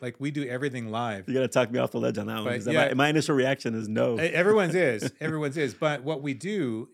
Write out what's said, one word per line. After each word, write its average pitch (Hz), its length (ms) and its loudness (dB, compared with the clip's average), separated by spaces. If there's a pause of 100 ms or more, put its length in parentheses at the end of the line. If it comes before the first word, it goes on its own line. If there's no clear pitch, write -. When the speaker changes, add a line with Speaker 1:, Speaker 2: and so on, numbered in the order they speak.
Speaker 1:
like, 127 180 -8
we 143 120 -4
do 139 160 -4
everything 123 440 -4
live. 110 380 -4
Speaker 2:
You 123 60 0
gotta 131 140 2
talk 123 220 2
me 123 80 -2
off 123 120 0
the 120 100 -4
ledge 117 160 0
on 107 120 -4
that 110 80 -4
one, 110 80 -4
Speaker 1:
But 120 100 -2
Speaker 2:
'cause 110 100 -4
that - 80 0
Speaker 1:
yeah. 139 160 4
Speaker 2:
my, 131 60 -2
my 143 160 4
initial 151 260 2
reaction 131 380 0
is 110 120 -4
no. 117 300 2
Speaker 1:
E-, 147 60 0
everyone's 175 520 4
is. 135 420 2
Speaker 2:
<laughs> - 40 -14
Speaker 1:
Everyone's 151 380 -2
is. 135 160 0
But 143 300 -2
what 143 180 -4
we 143 100 -2
do 127 600 -4